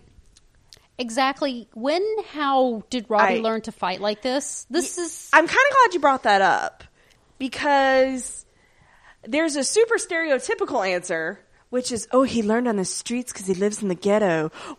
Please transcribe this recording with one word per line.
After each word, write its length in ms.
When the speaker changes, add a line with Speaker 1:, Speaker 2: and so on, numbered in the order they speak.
Speaker 1:
Exactly 760
when, 300
how 580
did 200
Robbie 280
Speaker 2:
I 40
Speaker 1:
learn 200
to 100
fight 300
like 200
this? 480
This 280
Speaker 2:
Y-, 60
Speaker 1:
is 280
Speaker 2:
I'm 160
kinda 140
glad 220
you 60
brought 240
that 180
up, 420
because 1080
there's 320
a 80
super 340
stereotypical 880
answer, 520
which 220
is, 200
"Oh, 120
he 180
learned 260
on 100
the 80
streets 480
'cause 120
he 80
lives 280
in 80
the 60
ghetto," 560